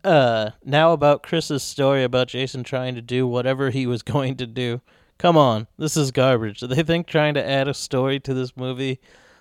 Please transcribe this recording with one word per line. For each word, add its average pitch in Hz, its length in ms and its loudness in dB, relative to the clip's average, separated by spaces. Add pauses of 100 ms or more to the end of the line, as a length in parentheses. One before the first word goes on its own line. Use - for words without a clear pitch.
uh, 120 480 2 (140)
now 156 280 4
about 147 300 4
Chris's 156 400 -4
story 135 400 0
about 127 260 0
Jason 127 360 -6
trying 127 320 -6
to 117 60 -10
do 123 240 0
whatever 127 440 0
he 127 160 -2
was 120 160 -2
going 135 360 -2
to 131 80 -6
do. 120 340 -6 (360)
Come 170 200 4
on, 117 320 4 (100)
this 156 180 -4
is 139 140 2
garbage. 123 480 0
Do 131 80 -8
they 127 160 0
think 165 240 -2
trying 151 280 0
to 139 140 -2
add 135 200 0
a 139 60 -2
story 135 460 -2
to 135 140 -6
this 127 220 -6
movie 127 440 -6 (400)